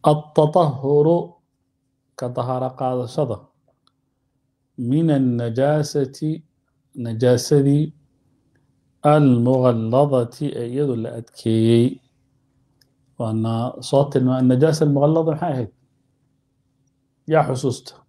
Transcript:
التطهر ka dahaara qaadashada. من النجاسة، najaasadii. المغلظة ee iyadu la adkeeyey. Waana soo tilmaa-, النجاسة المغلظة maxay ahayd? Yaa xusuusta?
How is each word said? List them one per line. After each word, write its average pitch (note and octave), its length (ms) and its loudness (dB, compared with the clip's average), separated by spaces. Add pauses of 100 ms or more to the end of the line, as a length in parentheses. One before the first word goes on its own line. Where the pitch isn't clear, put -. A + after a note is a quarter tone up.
التطهر D3+ 1000 2 (1080)
ka B2 140 -10
dahaara B2+ 400 -6 (100)
qaadashada. B2 580 -6 (1400)
من D3 340 0
النجاسة، C#3 1300 -2 (540)
najaasadii. B2+ 1000 0 (1120)
المغلظة B2+ 1400 2
ee A#2+ 260 -8
iyadu C3 280 -4
la A2+ 140 -6 (100)
adkeeyey. A#2 840 0 (1160)
Waana A2+ 600 -4
soo C#3 280 2
tilmaa-, B2+ 300 0
النجاسة C#3 460 2
المغلظة D3+ 460 2
maxay D#3+ 200 -4
ahayd? B2 200 -6 (1600)
Yaa D#3 160 2
xusuusta? C3 500 -4 (160)